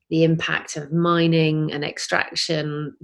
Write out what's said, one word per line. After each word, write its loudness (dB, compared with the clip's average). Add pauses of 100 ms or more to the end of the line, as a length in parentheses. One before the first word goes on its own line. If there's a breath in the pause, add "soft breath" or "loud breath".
(120)
the 4
impact 0
of -8
mining 2
and -4
extraction, -4